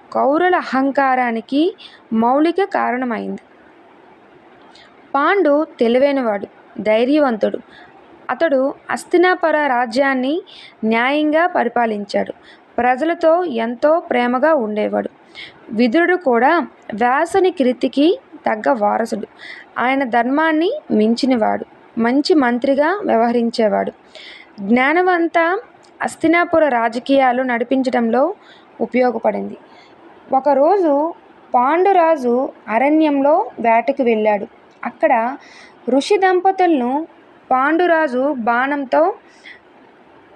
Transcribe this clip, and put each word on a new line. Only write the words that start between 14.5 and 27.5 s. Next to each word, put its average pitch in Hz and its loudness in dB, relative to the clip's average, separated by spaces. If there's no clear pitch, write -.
ఉండేవాడు. 208 -2
విదురుడు 247 2
కూడా 294 2
వ్యాసుని 302 0
కీర్తికి 269 0
తగ్గ 226 -4
వారసుడు. 214 -2
ఆయన 269 -2
ధర్మాన్ని 294 0
మించినవాడు, 220 0
మంచి 254 0
మంత్రిగా 277 0
వ్యవహరించేవాడు. 226 0
జ్ఞానవంత 330 0
హస్తినాపుర 330 0
రాజకీయాలు 247 0
నడిపించడంలో 247 0